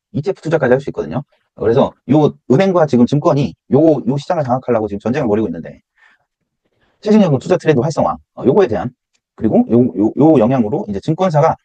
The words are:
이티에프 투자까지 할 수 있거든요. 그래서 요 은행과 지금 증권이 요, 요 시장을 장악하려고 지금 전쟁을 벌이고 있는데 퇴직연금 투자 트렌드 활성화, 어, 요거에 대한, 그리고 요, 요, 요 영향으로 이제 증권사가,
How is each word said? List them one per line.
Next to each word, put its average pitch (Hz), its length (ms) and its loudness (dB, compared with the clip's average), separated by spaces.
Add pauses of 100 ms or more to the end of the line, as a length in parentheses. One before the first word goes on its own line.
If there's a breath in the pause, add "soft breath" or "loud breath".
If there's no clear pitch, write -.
(120)
이티에프 180 280 -6
투자까지 156 320 0
할 135 80 2
수 - 100 -10
있거든요. - 320 -8 (340)
그래서 120 360 0 (200)
요 151 200 2 (180)
은행과 175 360 2
지금 123 200 2
증권이 147 480 -2 (180)
요, 131 60 4 (280)
요 135 100 -2
시장을 156 280 -4
장악하려고 120 440 -2
지금 101 120 -8
전쟁을 - 280 -4
벌이고 104 200 0
있는데 80 320 -12 (1200 soft breath)
퇴직연금 196 380 2
투자 175 180 -2
트렌드 156 240 0
활성화, - 360 -2 (200)
어, - 100 -14
요거에 185 220 2
대한, - 220 -6 (460)
그리고 113 220 0 (120)
요, 120 140 4 (140)
요, 110 180 0
요 147 220 4
영향으로 120 500 0
이제 98 120 -6
증권사가, 160 640 0